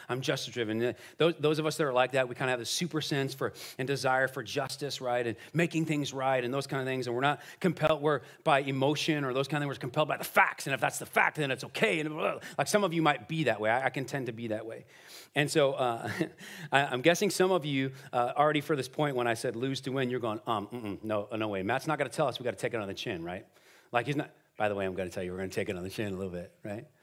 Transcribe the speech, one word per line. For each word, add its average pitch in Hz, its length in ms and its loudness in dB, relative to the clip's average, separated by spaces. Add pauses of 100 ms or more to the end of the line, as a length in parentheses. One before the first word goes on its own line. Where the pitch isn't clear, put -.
I'm 123 100 -2
justice-driven." 120 640 -2
Uh, 120 100 0 (240)
those, 160 220 4
those 151 180 2
of 156 80 0
us 151 120 -2
that 160 80 2
are 135 80 0
like 127 180 4
that, 131 160 2
we 120 80 -8
kinda 131 160 0
have 127 80 0
this 117 100 -6
super 160 300 -2
sense 139 340 0
for 113 200 -2 (240)
and 135 100 -2
desire 131 400 2
for 131 160 -8
justice, 131 560 -4
right, 123 260 0
and 113 120 -2 (160)
making 160 320 2
things 147 260 0
right 131 320 2
and 123 100 -2
those 139 140 -2
kind 139 140 -2
of 131 40 -4
things, 131 220 -2
and 120 80 -2
we're 123 60 0
not 143 180 2 (220)
compelled, 156 400 2
we're 147 180 2 (240)
by 147 160 6
emotion 143 640 2
or 131 100 0
those 139 140 0
kind 147 160 -2
of 143 60 -2
things, 131 80 -6
we're - 20 -16
compelled 147 300 0
by 131 80 -2
the - 80 -8
facts, - 420 2
and 139 60 0
if 131 80 0
that's 143 180 0
the - 60 -8
fact, 185 320 2
then 147 120 0
it's 131 140 -4
okay, 170 380 0
and 156 80 -4
blah, 156 100 -8
blah, 190 120 0
blah. 135 100 -8 (160)
Like, 143 100 0
some 208 160 2
of 175 100 2
you 165 80 2
might 147 280 2
be 160 160 0
that 110 160 2
way. 107 80 4
I, 127 160 4
I 131 40 0
can 139 140 -4
tend 131 220 -4
to 120 80 -4
be 117 140 -6
that 107 180 -4
way. 117 180 -12 (500)
And 143 160 2
so, 139 260 4
uh, 120 340 0 (320)
<laughs> - 320 -14
I, 139 140 6
I'm 127 140 -2
guessing 175 280 4
some 190 240 4
of 170 100 2
you, 135 300 0 (180)
uh, 123 240 2
already 151 240 6
for 151 160 0
this 135 140 -2
point, 147 260 0
when 120 120 2
I 117 60 4
said 117 220 -2
lose 131 260 -2
to 131 120 -4
win, 131 160 2
you're 127 100 -2
going, 110 260 -2
um, 107 220 0
mm-mm, 107 380 -8
no, 107 280 -2
no 110 140 -2
way. 98 160 -2
Matt's 117 240 -2
not 151 100 0
gonna 139 120 -2
tell 151 180 0
us 117 100 -4
we 123 60 -8
gotta 113 140 -2
take 120 160 -2
it 117 80 -2
on 98 80 -6
the 95 40 -6
chin, 90 300 -6
right? 90 220 -10 (460)
Like, 120 160 0
he's 143 80 0
not. 143 160 -2 (260)
By 107 120 2
the 104 60 -2
way, 98 120 -2
I'm 92 80 -4
gonna 92 160 -4
tell 98 100 -8
you, 90 100 -6
we're 92 60 -6
gonna 95 120 -6
take 101 200 -4
it 98 80 -4
on 87 60 -8
the 95 80 -6
chin 104 200 -4
a 92 60 -6
little 95 160 -6
bit, 87 180 -8 (140)
right? 113 220 -10 (160)